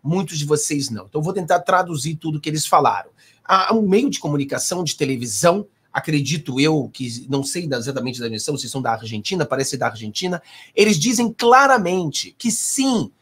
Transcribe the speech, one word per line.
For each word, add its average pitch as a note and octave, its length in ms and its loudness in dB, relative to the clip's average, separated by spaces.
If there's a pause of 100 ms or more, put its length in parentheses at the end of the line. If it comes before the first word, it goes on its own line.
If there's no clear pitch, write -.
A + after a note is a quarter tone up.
muitos F3 340 -2
de D3 80 -2
vocês D3 440 0
não. G2+ 180 -8
Então, D3+ 140 -4
eu - 20 -2
vou F3+ 100 -2
tentar F3+ 280 2
traduzir F3 540 0
tudo D#3 260 -6
que - 80 -4
eles D#3 160 -4
falaram. A#2+ 440 2 (360)
Há F#3+ 280 2
um A3 140 2
meio A3+ 220 4
de - 100 -6
comunicação, D3 640 -2
de D3+ 140 -4
televisão, C3+ 680 0 (280)
acredito C#3+ 680 -2
eu, C#3+ 320 2
que A#2+ 380 -10
não C#3 140 0
sei F3 220 -6
da, C3 120 -2
exatamente B2 420 -6
da A#2+ 60 -8
dimensão, A2+ 320 -6
vocês B2 120 -10
são C3+ 120 -6
da A#2+ 100 0
Argentina, A2+ 540 -4
parece C3+ 260 -2
ser C#3 60 -6
da A#2+ 100 -2
Argentina, A2+ 540 -6 (340)
eles G3+ 240 4
dizem A3+ 320 2
claramente A#3 1040 4
que A#3 140 -4
sim A#3+ 580 -2 (120)